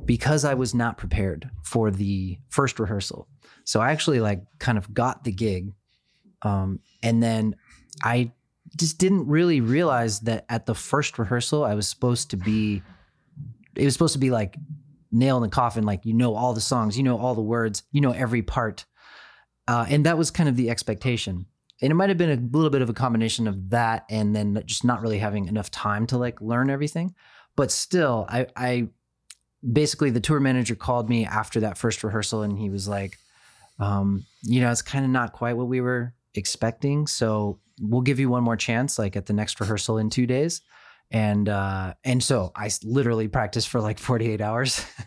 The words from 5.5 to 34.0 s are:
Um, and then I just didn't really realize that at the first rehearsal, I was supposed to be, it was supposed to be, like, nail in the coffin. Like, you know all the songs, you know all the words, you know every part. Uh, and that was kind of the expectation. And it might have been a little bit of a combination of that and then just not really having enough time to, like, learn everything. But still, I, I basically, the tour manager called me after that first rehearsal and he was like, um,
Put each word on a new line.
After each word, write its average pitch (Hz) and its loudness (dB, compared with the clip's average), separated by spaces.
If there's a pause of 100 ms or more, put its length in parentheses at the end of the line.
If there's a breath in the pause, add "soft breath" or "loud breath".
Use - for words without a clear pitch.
Um, 95 0 (220)
and 117 4
then 110 0 (480 soft breath)
I 120 0 (460)
just 160 -2
didn't 185 2
really 160 4
realize 120 2
that 110 -2
at 117 -4
the 113 0
first - -2
rehearsal, 120 0
I 104 2
was 104 -2
supposed - -2
to 101 -4
be, 107 0 (920 soft breath)
it 139 2
was 139 4
supposed 165 2
to 139 -2
be, 131 2
like, 110 0 (560)
nail 127 4
in 120 2
the 104 0
coffin. 117 2
Like, 101 -2
you 113 -2
know 117 4
all 120 0
the 110 -2
songs, 110 0
you 139 2
know 123 2
all 123 0
the 110 -2
words, 110 0 (100)
you 147 4
know 139 4
every 120 0
part. 110 -4 (840 loud breath)
Uh, 120 2
and 147 4
that 165 2
was 160 2
kind 156 2
of 123 2
the 120 2
expectation. 107 -4 (360)
And 135 2
it - 4
might 190 4
have 185 2
been 170 2
a 123 0
little 156 4
bit 135 4
of 117 0
a 113 0
combination 113 0
of 95 -4
that 113 0
and 107 0
then 104 0
just - -6
not 120 2
really 110 0
having 101 -2
enough 104 -4
time 104 -2
to, 127 0
like, 120 -4
learn 120 0
everything. 151 -4 (420 soft breath)
But 139 2
still, 135 2
I, 123 -2
I 123 0 (840)
basically, 147 2
the 120 2
tour 151 2
manager 127 2
called 120 -2
me 117 2
after 107 -2
that 107 -2
first - -2
rehearsal 107 -2
and 104 -2
he 104 -4
was 98 -6
like, 98 -6 (600 soft breath)
um, 98 0 (160)